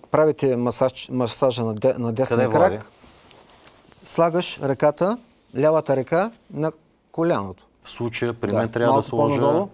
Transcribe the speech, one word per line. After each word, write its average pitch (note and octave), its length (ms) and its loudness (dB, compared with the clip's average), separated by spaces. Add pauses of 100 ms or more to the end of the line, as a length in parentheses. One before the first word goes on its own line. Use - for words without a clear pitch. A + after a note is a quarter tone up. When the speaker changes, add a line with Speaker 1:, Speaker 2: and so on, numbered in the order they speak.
(100)
Speaker 1:
правите C#3+ 460 2
масаж, B2 520 -2
масажа B2 560 0
на A2 100 -4
де-, B2+ 240 0
на A#2 140 -4
десен A#2+ 260 0
Speaker 2:
Къде, B2+ 140 2
Speaker 1:
крак, F3+ 180 4
Speaker 2:
Влади? - 140 -8 (1200)
Speaker 1:
слагаш E3+ 580 0
ръката, D3 560 0 (400)
лявата D3+ 380 2
ръка E3 340 -2 (240)
на D#3 180 -4 (400)
коляното. C3 540 -2 (180)
Speaker 2:
В - 60 -14
случая A#2 440 -4
при - 160 -6
Speaker 1:
Да, G#2+ 60 0
Speaker 2:
мен A2+ 120 0
трябва A#2+ 200 0
да B2+ 40 4
Speaker 1:
малко C#3 160 0
Speaker 2:
сложа A#2+ 320 0
Speaker 1:
по-надолу, D#3 340 2